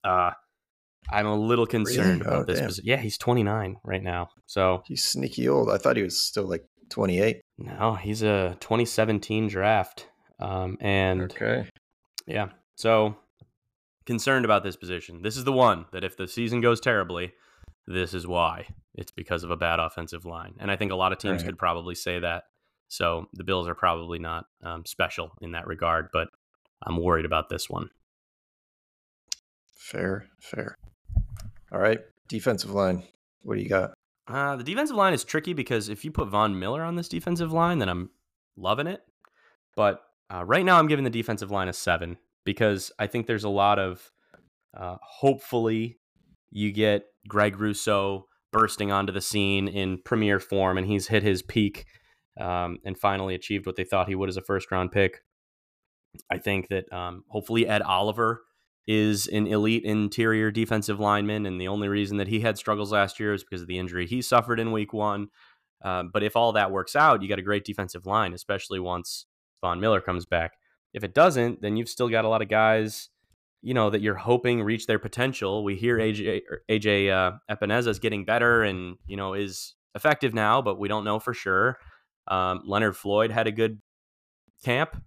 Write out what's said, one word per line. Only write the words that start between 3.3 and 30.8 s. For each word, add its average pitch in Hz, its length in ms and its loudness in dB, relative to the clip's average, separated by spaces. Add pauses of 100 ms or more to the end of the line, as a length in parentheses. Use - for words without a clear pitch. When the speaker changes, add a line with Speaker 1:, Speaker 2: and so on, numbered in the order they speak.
Speaker 1:
right 95 180 -4
now. 87 280 -4 (160)
So 92 400 2
Speaker 2:
He's - 180 -6
sneaky 64 420 -2
old. 123 220 4
I 101 80 2
thought - 220 2
he 104 40 0
was 92 160 -4
still, - 300 -2
like, 87 160 -6 (240)
twenty-eight. 104 540 0 (160)
Speaker 1:
No, 110 360 -2
he's 104 280 -4
a 98 380 2
twenty 117 260 0
seventeen 110 640 0
draft. 101 600 0 (320)
Um, 92 400 -4
and 95 440 4
Speaker 2:
Okay. 110 440 -2 (580)
Speaker 1:
yeah, 104 220 -4 (280)
so 107 400 4 (920)
concerned 123 400 0
about 104 160 4
this 92 140 -8
position. 87 460 -10
This 110 140 -4
is 131 80 -8
the 139 80 2
one 113 400 4
that 92 120 -6
if 90 120 -8
the 92 120 -8
season 117 340 -2
goes 117 180 4
terribly, 90 520 -2 (540)
this 90 280 -4
is 87 120 -6
why. 85 420 -2 (260)
It's - 160 -14
because 85 320 -6
of 85 80 -10
a 85 60 0
bad 85 240 0
offensive 82 440 -6
line. 85 360 -14
And 101 100 -4
I 98 60 0
think 95 160 -2
a - 20 -4
lot 92 180 4
of 92 60 -4
teams 90 240 -2
Speaker 2:
Right. 85 40 -6
Speaker 1:
could 87 120 -8
probably 85 380 -2
say 87 240 -4
that. 85 240 -4 (420)
So 85 460 -2
the 92 100 -14
Bills 90 240 0
are 85 80 -4
probably 85 460 0
not, 82 240 -8 (180)
um, 85 240 -10
special 85 540 -4
in 85 120 -12
that 85 140 -10
regard, 82 460 -2
but 82 160 -2 (580)
I'm 87 160 -2
worried 85 220 2
about 78 240 -2
this - 200 -8
one. 80 200 -8 (1900)
Speaker 2:
Fair, 95 500 -6 (140)
fair. - 360 -10 (960)